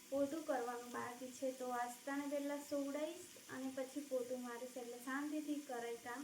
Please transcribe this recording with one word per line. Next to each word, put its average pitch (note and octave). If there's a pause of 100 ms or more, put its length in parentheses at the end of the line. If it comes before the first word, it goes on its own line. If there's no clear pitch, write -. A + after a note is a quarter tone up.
પોતું C#4+
કરવાનું B3
બાકી B3
છે, C4+
તો B3+
આસ્તાને B3
પહેલાં C#4+
સુવડાવીશ D4 (200)
અને C4
પછી C#4
પોતું B3+
મારીશ, B3
એટલે A#3+
શાંતિથી D4
કરાય A#3
કામ. B3